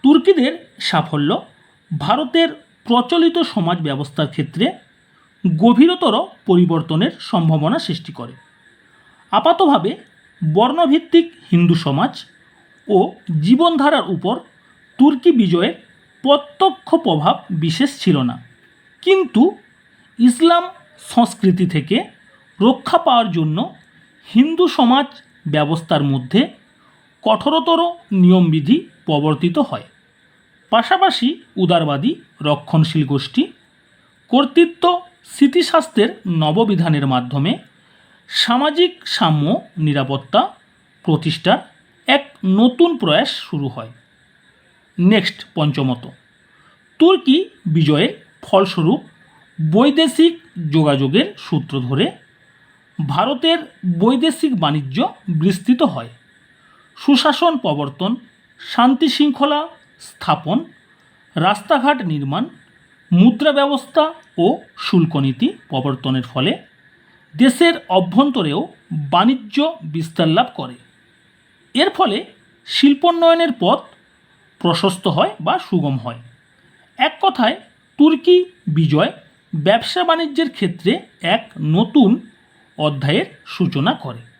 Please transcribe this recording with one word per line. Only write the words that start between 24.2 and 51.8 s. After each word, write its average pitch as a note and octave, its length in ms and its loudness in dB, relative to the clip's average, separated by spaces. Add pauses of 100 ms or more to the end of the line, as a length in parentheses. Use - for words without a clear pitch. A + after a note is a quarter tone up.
হিন্দু D#4+ 400 2
সমাজ C4 400 2 (380)
ব্যবস্থার D3+ 580 -2
মধ্যে C3+ 380 0 (840)
কঠোরতর D4+ 560 0 (360)
নিয়মবিধি F3+ 640 4 (260)
প্রবর্তিত D#3 560 0
হয়। C3+ 260 -4 (840)
পাশাপাশি D4 560 0 (280)
উদারবাদী E3 560 0 (300)
রক্ষণশীল D3+ 640 -2
গোষ্ঠী C#3 380 -4 (880)
কর্তৃত্ব E4 520 2 (440)
স্মৃতিশাস্ত্রের D4 840 0 (300)
নববিধানের E3 680 0
মাধ্যমে C3+ 440 -2 (760)
সামাজিক D4+ 640 0 (160)
সাম্য D#3 380 0 (320)
নিরাপত্তা C#3+ 640 -2 (640)
প্রতিষ্ঠার E3 540 0 (480)
এক C#4 160 2 (300)
নতুন B3 440 4
প্রয়াস F#3+ 340 0 (100)
শুরু C#3+ 260 -8
হয়। A#2 240 -12 (1040)
নেক্সট, F#3 400 2 (160)
পঞ্চমত, C3+ 500 -2 (960)
তুর্কি D#4+ 380 4 (280)
বিজয়ের D3+ 460 2 (320)
ফলস্বরূপ F#3+ 580 0 (580)
বৈদেশিক C#4+ 760 2 (380)
যোগাযোগের D3+ 560 0 (100)
সূত্র - 440 -6